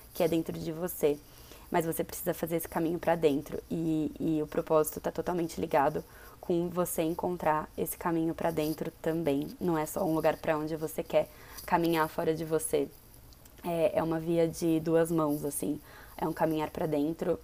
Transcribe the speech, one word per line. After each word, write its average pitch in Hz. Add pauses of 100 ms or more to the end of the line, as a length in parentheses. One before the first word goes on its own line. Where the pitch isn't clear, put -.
(140)
que -
é 170
dentro 165
de 165
você. 156 (540)
Mas 165
você 165
precisa -
fazer 165
esse 165
caminho 165
pra 165
dentro 156 (140)
e, 160
e 156
o 151
propósito 156
tá -
totalmente 170
ligado 160 (360)
com 175
você 170
encontrar 170
esse -
caminho 165
pra 170
dentro 156 (100)
também. 160
Não 170
é 151
só -
um 160
lugar 156
pra 156
onde 156
você 156
quer - (360)
caminhar 165
fora 160
de 160
você. 156 (760)
É, 170
é 165
uma 160
via 165
de 160
duas 165
mãos, 151
assim. 147 (380)
É -
um 160
caminhar 156
pra -
dentro 160